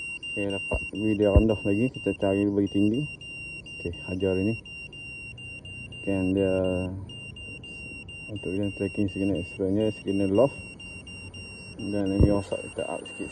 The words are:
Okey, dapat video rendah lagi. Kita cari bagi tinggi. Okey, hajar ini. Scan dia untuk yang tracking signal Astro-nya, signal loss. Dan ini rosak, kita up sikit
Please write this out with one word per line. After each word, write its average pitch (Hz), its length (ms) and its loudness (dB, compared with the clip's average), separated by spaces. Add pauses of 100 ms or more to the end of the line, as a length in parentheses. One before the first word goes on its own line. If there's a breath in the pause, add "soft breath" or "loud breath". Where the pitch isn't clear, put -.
(340)
Okey, 101 160 -2
dapat 98 300 -4 (180)
video 104 400 4
rendah 110 240 4
lagi. 107 320 2
Kita - 240 0
cari 98 320 4
bagi 101 240 2
tinggi. 107 260 4 (800)
Okey, 87 160 -6 (160)
hajar 92 240 2
ini. 101 200 4 (1500)
Scan 95 320 2
dia 95 220 4 (1800)
untuk 95 240 -4
yang 101 160 0
tracking 101 380 0
signal 98 260 2
Astro-nya, 101 640 2
signal 98 320 2
loss. 120 220 6 (1200)
Dan 98 320 0
ini 98 240 8
rosak, 98 240 2 (160)
kita - 160 -2
up - 160 -4
sikit - 280 -8